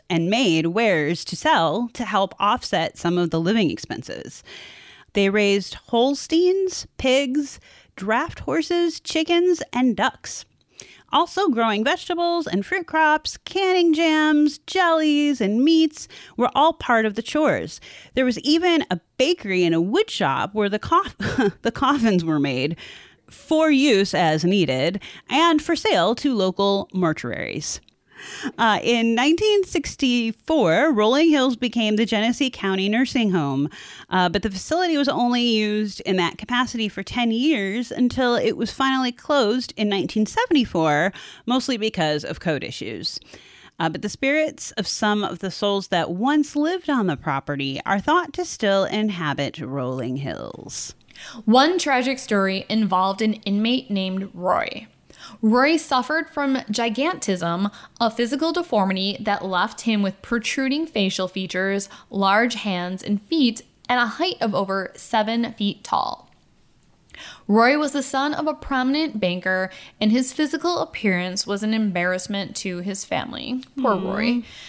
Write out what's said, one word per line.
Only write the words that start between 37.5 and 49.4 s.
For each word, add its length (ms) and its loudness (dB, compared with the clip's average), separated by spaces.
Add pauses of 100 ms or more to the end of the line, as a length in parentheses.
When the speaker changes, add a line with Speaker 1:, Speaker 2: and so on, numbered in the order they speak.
Speaker 1:
until 460 2
it 160 2
was 180 -4
finally 400 0
closed 680 0
in 120 0
nineteen 360 0
seventy-four, 880 2 (340)
mostly 300 0
because 480 0
of 140 -8
code 240 -2
issues. 560 -8 (600)
Uh, 80 0
but 140 -6
the 60 -4
spirits 640 -2
of 140 -4
some 380 0
of 160 -6
the 100 -6
souls 380 -2
that 240 0
once 420 0
lived 340 -2
on 200 0
the 80 -2
property 720 -4
are 120 0
thought 360 0
to 100 -4
still 400 0
inhabit 720 -2